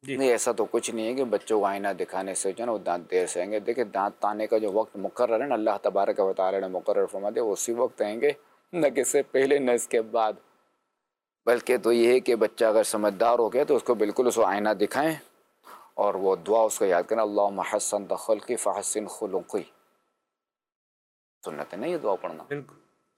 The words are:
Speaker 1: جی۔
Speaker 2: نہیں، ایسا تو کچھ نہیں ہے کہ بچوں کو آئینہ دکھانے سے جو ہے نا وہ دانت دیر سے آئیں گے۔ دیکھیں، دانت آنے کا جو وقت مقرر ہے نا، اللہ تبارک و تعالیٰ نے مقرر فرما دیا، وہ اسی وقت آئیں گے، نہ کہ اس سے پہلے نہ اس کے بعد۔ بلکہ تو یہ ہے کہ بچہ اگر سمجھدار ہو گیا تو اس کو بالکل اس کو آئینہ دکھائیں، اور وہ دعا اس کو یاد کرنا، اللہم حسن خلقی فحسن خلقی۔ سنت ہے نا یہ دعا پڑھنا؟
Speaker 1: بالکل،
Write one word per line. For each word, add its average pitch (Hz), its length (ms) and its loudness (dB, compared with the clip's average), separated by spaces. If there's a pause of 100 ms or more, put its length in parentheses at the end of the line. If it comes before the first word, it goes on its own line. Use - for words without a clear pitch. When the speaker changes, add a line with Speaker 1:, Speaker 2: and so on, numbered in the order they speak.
Speaker 1:
جی۔ 135 140 -10
Speaker 2:
نہیں، 131 140 2
ایسا 120 220 2
تو 107 140 0
کچھ 117 260 -2
نہیں 110 140 -4
ہے 117 80 -4
کہ 135 100 -2
بچوں 107 360 0
کو 98 60 2
آئینہ 101 220 -2
دکھانے 92 460 -6
سے 95 180 -4
جو 92 100 -8
ہے 117 40 -4
نا 123 60 -4
وہ 107 60 -2
دانت 87 340 -6
دیر 90 160 2
سے - 120 -6
آئیں 95 120 -4
گے۔ 107 80 -2
دیکھیں، 120 240 -2
دانت 101 420 -4
آنے 107 220 -2
کا 113 100 2
جو 107 140 0
وقت 107 260 0
مقرر 110 440 0
ہے 107 60 -4
نا، 135 60 0
اللہ 107 180 0 (100)
تبارک 101 380 0
و 95 140 2
تعالیٰ 95 280 0
نے 95 60 -4
مقرر 95 380 0
فرما 98 240 -6
دیا، 120 140 -2
وہ 104 100 0
اسی 117 200 -4
وقت 120 280 -2
آئیں 107 200 -4
گے، 143 100 2 (420)
نہ 160 140 2
کہ 131 120 0
اس 123 80 0
سے 143 140 2
پہلے 135 360 2
نہ 127 140 2
اس 120 160 0
کے 117 140 2
بعد۔ 110 320 0 (1120)
بلکہ 120 320 2
تو 113 140 2
یہ 120 200 6
ہے 127 80 6
کہ 123 160 2
بچہ 110 300 2
اگر 110 180 6
سمجھدار 107 560 2
ہو 110 140 2
گیا 131 100 4
تو 151 120 2
اس 113 80 2
کو 123 120 2
بالکل 107 320 2
اس 113 80 2
کو 113 100 4
آئینہ 101 240 0
دکھائیں، 107 460 0 (760)
اور 101 200 0
وہ 95 220 2
دعا 101 260 2
اس 107 180 0
کو 107 60 2
یاد 87 220 2
کرنا، 113 140 0
اللہم 104 380 0
حسن 101 560 -2
خلقی 110 400 -2
فحسن 101 520 -4
خلقی۔ 95 560 -6 (1800)
سنت 76 280 -10
ہے 87 40 -12
نا 120 100 -8
یہ 175 100 -6
دعا 113 180 -2
پڑھنا؟ 82 280 -10
Speaker 1:
بالکل، 143 320 -12 (420)